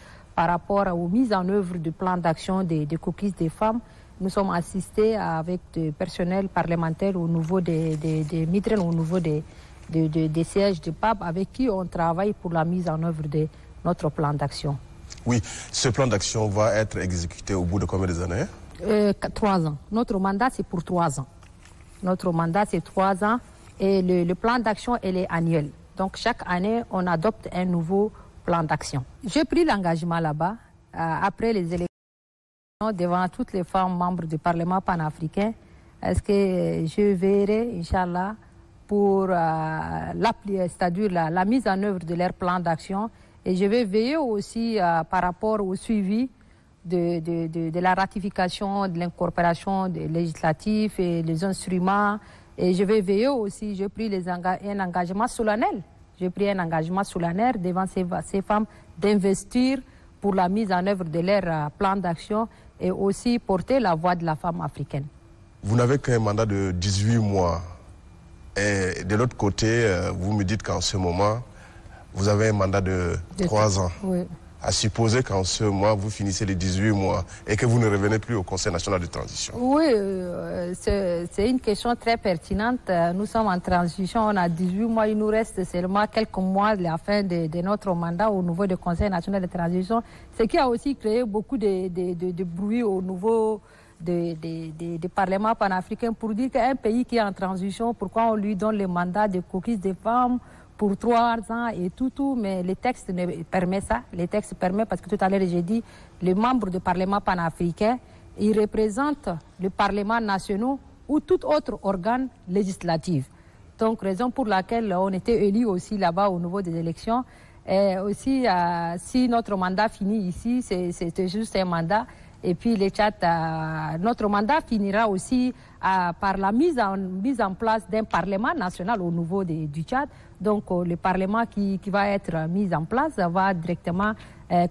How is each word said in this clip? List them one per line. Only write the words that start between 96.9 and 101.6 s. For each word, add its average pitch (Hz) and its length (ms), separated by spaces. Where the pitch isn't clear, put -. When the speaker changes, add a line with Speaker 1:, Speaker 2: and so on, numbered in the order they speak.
Speaker 1:
qui 240 140
est 220 40
en 202 100
transition, 190 600
pourquoi 226 400
on - 20
lui 208 220
donne 214 220
le 196 100
mandat 180 400
de 180 120
caucus 196 380
des 190 160
femmes 247 440
pour 202 180
trois 233 440
ans 233 200